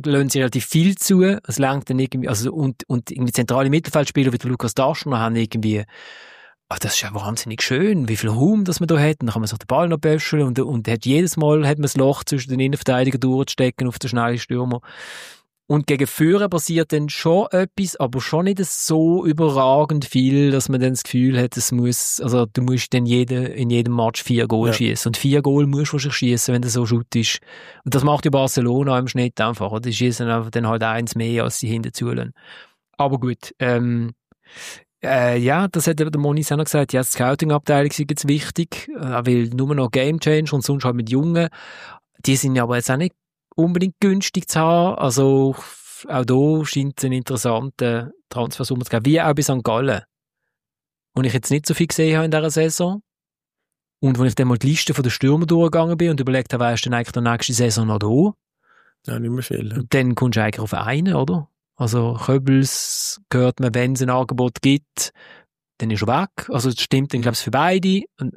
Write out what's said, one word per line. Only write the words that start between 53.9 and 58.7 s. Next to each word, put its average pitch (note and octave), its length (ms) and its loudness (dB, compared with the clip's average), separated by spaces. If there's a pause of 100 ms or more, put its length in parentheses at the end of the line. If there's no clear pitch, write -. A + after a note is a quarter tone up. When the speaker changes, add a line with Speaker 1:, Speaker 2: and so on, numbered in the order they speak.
Speaker 1:
Und C3 180 2
wenn B2+ 80 4
ich A#2 100 0
dann B2+ 120 2
mal A#2+ 100 2
die C3+ 100 0
Liste D#3 260 0
von C#3+ 80 -2
den B2 80 0
Stürmern D3+ 380 2
durchgegangen E3 480 2
bin E3+ 140 2
und D3 100 0
überlegt B2+ 340 0
habe, A#2+ 100 0
wer A#2 100 2
ist - 100 -4
denn B2 100 -2
eigentlich A#2+ 180 -4
der A#2+ 100 -2
nächste A#2 300 0
Saison A#2 360 2
noch G#2+ 100 0
da? B2+ 340 4 (800)